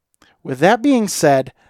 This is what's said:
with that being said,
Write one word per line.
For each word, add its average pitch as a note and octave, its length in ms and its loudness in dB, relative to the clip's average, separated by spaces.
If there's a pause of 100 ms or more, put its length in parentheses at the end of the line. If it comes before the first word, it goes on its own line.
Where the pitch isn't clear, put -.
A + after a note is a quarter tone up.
(440)
with C3 160 -10
that A3 240 2
being B3 240 0
said, C#3 440 0 (180)